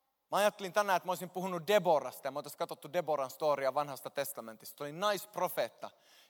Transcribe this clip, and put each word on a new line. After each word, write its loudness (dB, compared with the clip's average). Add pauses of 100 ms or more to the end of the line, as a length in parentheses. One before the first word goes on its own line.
(340)
Mä 4
ajattelin 2
tänään, 4
että -2
mä 0
olisin -4
puhunut -4
Deborasta, 4
ja -4
me -6
oltais -10
katsottu -8
Deboran 0
storia 0
vanhasta -4
testamentista. -8
Se -8
oli -8
naisprofeetta, -2 (400)